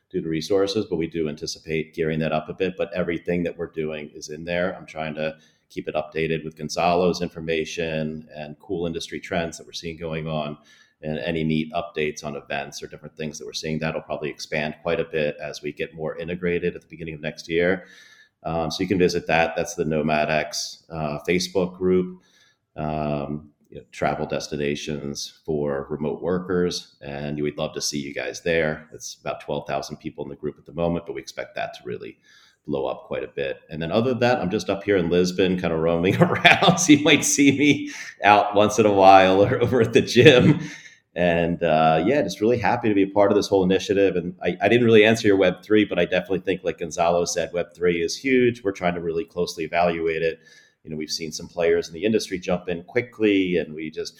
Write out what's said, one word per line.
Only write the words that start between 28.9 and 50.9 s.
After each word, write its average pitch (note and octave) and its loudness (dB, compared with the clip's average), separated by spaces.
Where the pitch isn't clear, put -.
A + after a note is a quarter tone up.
It's - -16
about C#2 -8
twelve C#2+ -8
thousand C#2+ -6
people D2+ -12
in C2+ -12
the C#2+ -14
group D2 -10
at - -20
the C#2+ -20
moment, E2+ -2
but C2+ -10
we C2+ -10
expect - -12
that - -6
to - -20
really A1+ -12
blow C#2 -4
up B1+ -6
quite C2 -6
a C2 -8
bit. C2+ -6
And D#2 -10
then E2 -4
other A#2+ 2
than A#2 -4
that, A#2+ 2
I'm F2+ -2
just G#2 -4
up F#2+ -4
here G2+ 2
in E2 0
Lisbon, F2+ 2
kinda E2+ -2
roaming E2+ 2
<laughs> - 4
around. F3 4
So - 6
you C#3+ 6
might D3 4
see C#3 4
me C#3+ 2
out G2+ 6
once G#2+ 4
in G#2+ 6
a G#2 4
while F#2+ 10
or B2 2
<laughs> - -2
over A#2+ 4
at A2+ 2
the - 6
gym. C3 8
And, E2+ 2
uh, D#2+ 4
yeah, C#3 2
just F#2 -6
really G#2+ 4
happy A2+ 0
to G#2 4
be G2 4
a F#2+ 2
part G2+ 4
of G#2 4
this G2 2
whole G2 4
initiative. F#2+ 2
And F2 -6
I, F2+ -2
I G2+ 4
didn't A#2+ 4
really A2+ 8
answer A2 2
your G2 6
Web F#2 2
three, G#2+ 4
but F#2+ -4
I F2 4
definitely F2+ -2
think, F2+ -4
like E2+ -4
Gonzalo F2 0
said, E2 -4
Web F2 -4
three E2+ 0
is E2 -4
huge. B2 2
We're G2 -2
trying F2+ -2
to E2+ -8
really E2 -4
closely F2 -6
evaluate E2 0
it. D#2+ -2
You D2+ -16